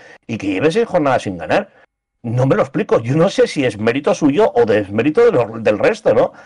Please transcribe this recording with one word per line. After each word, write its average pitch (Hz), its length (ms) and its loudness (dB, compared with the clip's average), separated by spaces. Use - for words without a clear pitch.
y 117 120 -6
que - 100 -6
lleve 151 240 0
seis 226 140 0
jornadas 139 360 0
sin 92 160 -6
ganar? 135 320 -2
No 123 240 0
me 156 100 2
lo 220 60 2
explico. - 380 -2
Yo 120 160 -2
no 165 120 4
sé 233 180 2
si 143 180 -4
es 110 140 -2
mérito 123 360 -2
suyo 156 400 2
o 120 100 2
desmérito 110 600 0
de 233 80 4
los, 113 300 -2
del 107 160 0
resto, 139 360 0
¿no? 156 180 0